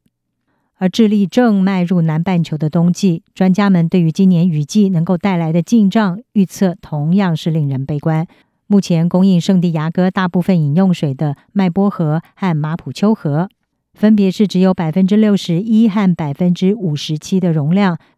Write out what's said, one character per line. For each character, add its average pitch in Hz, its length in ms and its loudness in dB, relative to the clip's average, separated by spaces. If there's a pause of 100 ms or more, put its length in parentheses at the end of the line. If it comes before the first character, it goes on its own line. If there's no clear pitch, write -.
(760)
而 190 120 -2
智 220 180 2
利 202 180 0
正 214 360 2
迈 185 220 0
入 175 180 0
南 160 200 0
半 180 220 0
球 156 140 -6
的 156 120 -2
冬 175 220 2
季， 170 320 -2 (100)
专 190 200 2
家 202 160 0
们 170 180 2
对 180 140 0
于 160 100 2
今 190 160 2
年 180 220 4
雨 151 160 -2
季 202 240 2
能 170 160 0
够 180 120 0
带 190 200 -2
来 160 160 -2
的 175 80 2
进 208 280 2
账 196 300 0 (140)
预 196 120 2
测 180 360 -2
同 151 340 -2
样 185 200 0
是 - 140 -4
令 151 200 0
人 135 160 -4
悲 147 120 -4
观。 156 300 -2 (400)
目 202 140 4
前 170 260 0
供 180 180 2
应 185 140 4
圣 185 220 2
地 175 100 0
亚 156 180 -4
哥 180 220 0
大 185 160 -2
部 180 140 -2
分 180 180 0
饮 143 160 0
用 185 180 2
水 147 200 -2
的 139 240 -4 (160)
麦 190 160 0
波 196 200 0
河 160 320 -2 (140)
和 175 220 -2
马 156 180 -4
普 143 160 -10
丘 208 240 0
河， 160 320 -4 (460)
分 214 240 2
别 196 120 2
是 208 160 0
只 185 140 -2
有 185 140 4
百 160 180 -4
分 190 160 0
之 202 80 0
六 214 220 2
十 175 240 -4
一 226 260 2
和 190 260 0
百 151 200 -6
分 180 200 0
之 190 220 0
五 190 180 -4
十 151 240 -6
七 190 220 -4
的 175 140 0
容 156 200 -2
量。 190 240 0 (200)